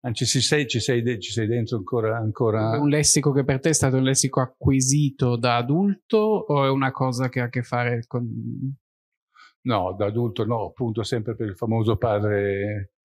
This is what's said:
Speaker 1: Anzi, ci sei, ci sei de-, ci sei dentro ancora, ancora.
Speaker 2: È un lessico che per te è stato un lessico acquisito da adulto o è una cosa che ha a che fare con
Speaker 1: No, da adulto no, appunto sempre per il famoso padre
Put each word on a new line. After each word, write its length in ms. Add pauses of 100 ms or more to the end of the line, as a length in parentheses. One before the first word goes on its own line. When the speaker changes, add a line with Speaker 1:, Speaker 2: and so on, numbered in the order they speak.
Speaker 1:
Anzi, 240
ci 140
sei, 260
ci 140
sei 200
de-, 200
ci 100
sei 160
dentro 300
ancora, 420
ancora. 560
Speaker 2:
È 40
un 100
lessico 440
che 120
per 160
te 80
è 40
stato 240
un 60
lessico 380
acquisito 960
da 220
adulto 600
o 460
è 60
una 200
cosa 380
che 120
ha 40
a 40
che 140
fare 460
con 180 (1400)
Speaker 1:
No, 320
da 120
adulto 400
no, 220
appunto 340
sempre 340
per 120
il 60
famoso 440
padre 920 (120)